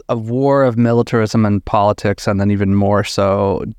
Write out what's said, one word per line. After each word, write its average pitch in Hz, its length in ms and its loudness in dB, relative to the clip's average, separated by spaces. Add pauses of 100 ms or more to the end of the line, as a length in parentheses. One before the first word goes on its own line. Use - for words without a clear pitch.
of 117 200 -4
war, 139 360 2
of 113 120 0
militarism 117 680 2
and 101 180 0
politics, 104 640 0
and 101 140 0
then 101 100 2
even 98 240 0
more 101 300 2
so, 98 580 -2 (160)